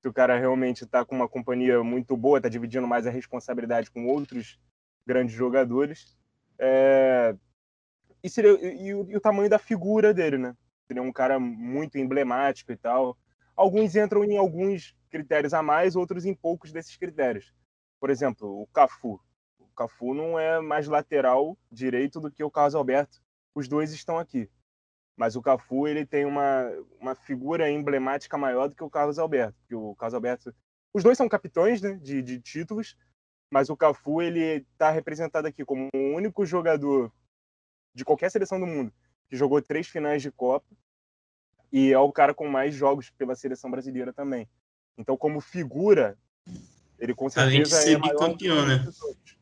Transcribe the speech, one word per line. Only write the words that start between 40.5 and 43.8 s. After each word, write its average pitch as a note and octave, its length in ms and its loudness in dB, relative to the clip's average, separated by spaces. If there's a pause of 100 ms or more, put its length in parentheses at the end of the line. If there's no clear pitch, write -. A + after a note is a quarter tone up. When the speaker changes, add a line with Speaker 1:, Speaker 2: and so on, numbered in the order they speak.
Speaker 1:
e C3+ 200 4
é C3 60 6
o C#3+ 140 6
cara C#3+ 220 4
com D3+ 140 -8
mais C#3 280 -2
jogos C#3 340 0
pela B2+ 260 -6
seleção C3 360 -10
brasileira B2+ 420 -8